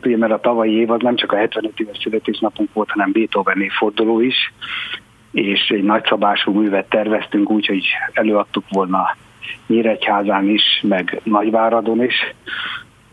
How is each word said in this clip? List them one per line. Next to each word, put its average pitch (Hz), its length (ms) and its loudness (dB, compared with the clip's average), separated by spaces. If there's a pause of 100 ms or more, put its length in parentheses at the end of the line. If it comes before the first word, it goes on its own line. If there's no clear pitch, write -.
ugye, 117 140 2
mert 113 140 2
a 107 80 0
tavalyi 113 340 2
év 113 180 2
az 117 100 2
nem 120 140 2
csak - 160 -2
a 104 40 2
hetvenöt 110 440 -2
éves 110 240 -6
születésnapunk 107 680 -2
volt, 107 180 -2
hanem 98 200 0
Beethoven 98 500 0
évforduló 110 580 0
is, 127 340 0 (760)
és 98 380 -2
egy 101 140 0
nagyszabású 104 680 2
művet 98 380 0
terveztünk 104 600 0
úgy, 104 180 2
hogy 95 180 -2 (280)
előadtuk 104 560 0
volna 92 460 0 (520)
Nyíregyházán 104 840 2
is, - 380 2
meg 92 360 -2
Nagyváradon 113 800 2
is, - 300 -2 (800)